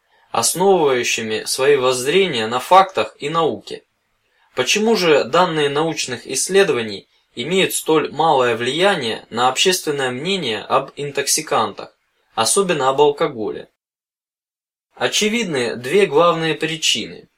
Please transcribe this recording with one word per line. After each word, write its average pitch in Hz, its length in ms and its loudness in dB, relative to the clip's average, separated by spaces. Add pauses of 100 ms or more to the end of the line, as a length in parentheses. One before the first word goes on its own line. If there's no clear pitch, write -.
(320)
основывающими 131 1120 0
свои 139 320 2
воззрения 131 720 0
на 123 100 -4
фактах 180 640 2
и 139 80 -6
науке. 156 560 -4 (720)
Почему 214 400 0
же 160 260 4
данные 156 460 2
научных 147 580 -4
исследований 131 800 0 (300)
имеют 156 380 -2
столь - 360 0
малое 135 460 2
влияние 135 760 -2
на 120 180 0
общественное 143 600 0
мнение 139 520 -4
об 135 340 -2
интоксикантах, 139 1000 -4 (380)
особенно 156 540 0
об 135 120 2
алкоголе? 143 680 0 (1300)
Очевидны 180 800 -2
две 151 300 2
главные 160 500 2
причины. 156 800 -4